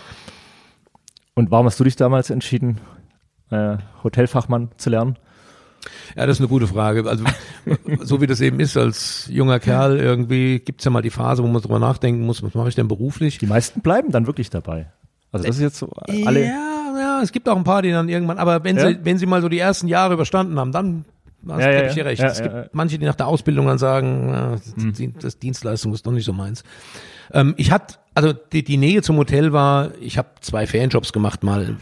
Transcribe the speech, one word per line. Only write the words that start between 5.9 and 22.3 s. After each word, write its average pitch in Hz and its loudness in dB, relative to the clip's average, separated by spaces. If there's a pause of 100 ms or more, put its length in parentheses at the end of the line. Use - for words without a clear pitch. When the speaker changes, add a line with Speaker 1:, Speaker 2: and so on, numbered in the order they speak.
Speaker 2:
Ja, 123 -2
das 139 4
ist 135 -2
eine 127 2
gute 120 2
Frage. 107 0
Also, 113 -2 (400)
<laughs> 147 -2
so 135 0
wie 143 4
das 127 -2
eben 131 2
ist, 143 0
als - -2
junger 127 2
Kerl 135 2
irgendwie 127 2
gibt's - -10
ja 135 2
mal 117 2
die 113 -2
Phase, 123 2
wo 120 2
man 117 2
drüber 110 0
nachdenken 120 2
muss, 117 -2
was 104 -6
mache 117 0
ich 117 -4
denn 117 2
beruflich? 135 -2
Speaker 1:
Die 110 -2
meisten 117 0
bleiben 233 2
dann 117 2
wirklich 127 -4
dabei. 80 -8 (400)
Also 90 -4
das 117 0
ist 143 0
jetzt 147 -2
so - -10
alle 208 0
Speaker 2:
Ja, 294 -4
ja, 269 0
es 196 0
gibt - -4
auch 214 4
ein 185 0
paar, 190 2
die 180 0
dann 165 0
irgendwann, 170 -2
aber 170 2
wenn 185 2
Speaker 1:
Ja? 139 4
Speaker 2:
sie, 175 2
wenn 180 2
sie 185 -2
mal 185 2
so 170 0
die 170 0
ersten 185 0
Jahre 180 2
überstanden 165 0
haben, 131 -2
dann 170 -4 (420)
hast - -4
Speaker 1:
Ja, 131 4
Speaker 2:
du 139 4
Speaker 1:
ja, 139 4
Speaker 2:
völlig 135 0
Speaker 1:
ja. 156 -2
Speaker 2:
recht. 127 -2
Speaker 1:
Ja, - 4
Speaker 2:
Es - -2